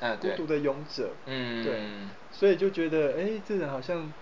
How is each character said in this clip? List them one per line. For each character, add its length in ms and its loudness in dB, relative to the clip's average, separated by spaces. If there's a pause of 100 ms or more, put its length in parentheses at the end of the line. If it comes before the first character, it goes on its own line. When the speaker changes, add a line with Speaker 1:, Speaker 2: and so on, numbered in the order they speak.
Speaker 1:
嗯， 180 2
对。 120 2
Speaker 2:
孤 60 -2
独 100 -2
的 120 2
勇 240 2 (100)
者。 180 -2 (140)
Speaker 1:
嗯。 380 -2
Speaker 2:
对。 180 0 (500)
所 160 4
以 80 8
就 140 2
觉 200 0
得， 280 4
哎， 300 0
这 80 0
人 140 0
好 120 -4
像 300 -4 (100)